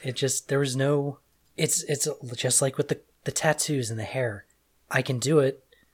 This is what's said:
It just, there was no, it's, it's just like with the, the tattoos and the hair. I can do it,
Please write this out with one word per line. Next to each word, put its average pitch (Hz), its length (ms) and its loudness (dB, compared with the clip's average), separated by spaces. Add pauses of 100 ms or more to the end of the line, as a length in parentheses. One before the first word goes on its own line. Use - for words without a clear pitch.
It 127 100 -4
just, - 340 -2
there 139 100 2
was 131 180 0
no, 143 440 0 (360)
it's, - 280 0
it's 143 220 -2 (300)
just - 240 2
like 135 160 2
with 147 120 0
the, - 120 -2 (240)
the - 80 -4
tattoos 151 560 0
and 110 100 -4
the 107 60 -6
hair. 113 400 -4 (460)
I 135 100 0
can 127 180 -2
do 143 200 4
it, 135 260 2 (300)